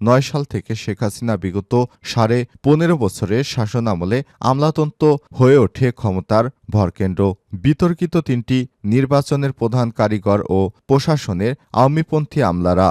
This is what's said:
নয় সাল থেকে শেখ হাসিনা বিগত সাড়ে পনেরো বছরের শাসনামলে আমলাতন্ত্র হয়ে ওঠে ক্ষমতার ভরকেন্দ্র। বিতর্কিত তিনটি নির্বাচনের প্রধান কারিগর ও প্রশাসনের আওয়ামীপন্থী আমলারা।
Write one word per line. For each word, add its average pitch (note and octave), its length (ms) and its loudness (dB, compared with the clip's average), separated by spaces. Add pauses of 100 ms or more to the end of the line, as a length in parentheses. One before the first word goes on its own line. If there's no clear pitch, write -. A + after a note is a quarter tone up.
নয় B2 240 4
সাল D3 180 -6
থেকে - 300 -8
শেখ G#2+ 260 -8
হাসিনা A2+ 360 -4
বিগত F#2+ 360 -4 (320)
সাড়ে A#2 340 0 (240)
পনেরো D#3+ 340 2
বছরের A2 480 -2
শাসনামলে G#2+ 720 -2 (220)
আমলাতন্ত্র D3+ 640 0 (320)
হয়ে B2+ 220 6
ওঠে B2+ 340 0
ক্ষমতার G#2+ 520 -2 (260)
ভরকেন্দ্র। F#2+ 520 0 (400)
বিতর্কিত E3 560 0
তিনটি B2+ 400 -2 (260)
নির্বাচনের C3+ 680 0
প্রধান A#2 380 -2
কারিগর G#2 580 0
ও F#2+ 100 0 (280)
প্রশাসনের C3 680 0 (200)
আওয়ামীপন্থী D3+ 720 0
আমলারা। F2+ 480 2